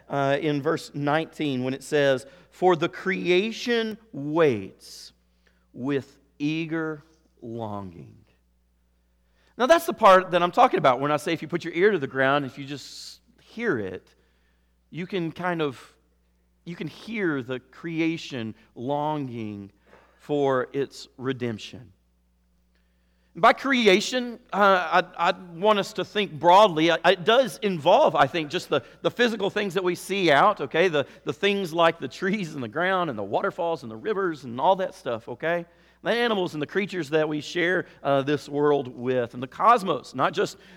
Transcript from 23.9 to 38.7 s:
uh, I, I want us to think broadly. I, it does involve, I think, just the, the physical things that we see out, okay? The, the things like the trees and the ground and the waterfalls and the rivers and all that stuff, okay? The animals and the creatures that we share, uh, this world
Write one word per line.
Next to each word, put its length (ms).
uh, 500
I, 140
I 40
want 260
us 140
to 120
think 280
broadly. 580
I, 140
it 200
does 340
involve, 580
I 100
think, 240
just 180
the, 120
the 80
physical 400
things 240
that 100
we 100
see 380
out, 300
okay? 260
The, 180
the 100
things 400
like 280
the 80
trees 460
and 80
the 60
ground 400
and 80
the 60
waterfalls 640
and 60
the 60
rivers 460
and 180
all 160
that 200
stuff, 320
okay? 360
The 60
animals 420
and 80
the 60
creatures 440
that 160
we 140
share, 460
uh, 180
this 260
world 420